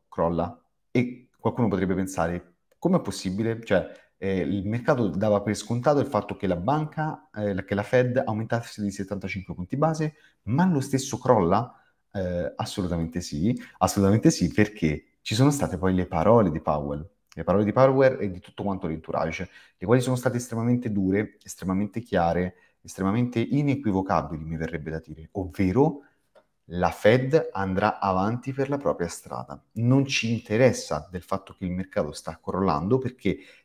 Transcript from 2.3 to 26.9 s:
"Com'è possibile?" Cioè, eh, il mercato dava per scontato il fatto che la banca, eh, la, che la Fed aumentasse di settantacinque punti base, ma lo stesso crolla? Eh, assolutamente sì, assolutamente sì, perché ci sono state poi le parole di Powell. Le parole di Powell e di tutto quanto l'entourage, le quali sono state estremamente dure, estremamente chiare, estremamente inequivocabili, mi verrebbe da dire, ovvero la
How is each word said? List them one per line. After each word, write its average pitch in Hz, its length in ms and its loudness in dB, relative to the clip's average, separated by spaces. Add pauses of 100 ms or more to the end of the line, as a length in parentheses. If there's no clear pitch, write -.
"Com'è 175 240 2
possibile?" 110 600 -4
Cioè, 90 300 0 (240)
eh, 95 220 -2
il 92 280 -2
mercato 120 420 0
dava 104 340 2
per 104 120 0
scontato 123 440 0
il 131 80 2
fatto 101 300 -2
che - 100 -4
la 90 100 0
banca, 151 800 -4
eh, 104 180 -2
la, 95 120 -6
che - 100 -4
la 101 80 0
Fed 127 420 2
aumentasse 113 560 -4
di 101 100 -2
settantacinque 95 600 -8
punti 90 240 -8
base, 156 380 0 (300)
ma 135 200 2
lo 165 160 2
stesso 127 380 -2
crolla? 107 520 4 (420)
Eh, 90 440 -4
assolutamente 87 640 -4
sì, 87 340 -2 (240)
assolutamente 98 520 4
sì, 87 200 2
perché - 720 0
ci - 140 -6
sono 135 160 6
state 143 260 -2
poi 92 160 2
le 92 140 2
parole 98 440 4
di 78 120 -4
Powell. 73 440 -4 (260)
Le 80 120 -8
parole 95 180 2
di 104 80 2
Powell 131 500 4
e 101 80 -2
di 90 120 -10
tutto - 240 -12
quanto 95 240 -4
l'entourage, 80 600 -4 (300)
le 92 80 -10
quali 123 160 4
sono 127 140 -2
state 123 220 -2
estremamente 120 520 -2
dure, 101 540 0
estremamente 95 560 -6
chiare, 90 540 0 (280)
estremamente 110 560 -2
inequivocabili, 95 1040 0
mi 80 140 -8
verrebbe 80 340 -6
da 80 80 -6
dire, 78 340 -18
ovvero 95 680 0 (720)
la 87 180 2